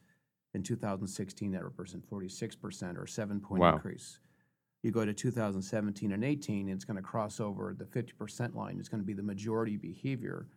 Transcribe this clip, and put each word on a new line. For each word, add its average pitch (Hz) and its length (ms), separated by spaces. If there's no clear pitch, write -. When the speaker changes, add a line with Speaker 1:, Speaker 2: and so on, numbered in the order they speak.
Speaker 1:
In 95 100
two 120 100
thousand 98 320
sixteen, 98 460
that 90 100
represented 90 460
forty-six 101 480
percent 95 420
or 92 80
seven 104 320
point 98 220
Speaker 2:
Wow. 85 140
Speaker 1:
increase. - 440
You 113 80
go 110 140
to 104 100
two 123 160
thousand 104 320
seventeen 104 480
and 104 140
eighteen, 107 440
it's 95 160
gonna 101 180
cross 104 360
over 101 340
the 101 140
fifty 123 280
percent 117 420
line. 98 240
It's 92 80
gonna 104 160
be 104 100
the 98 80
majority 107 540
behavior. - 800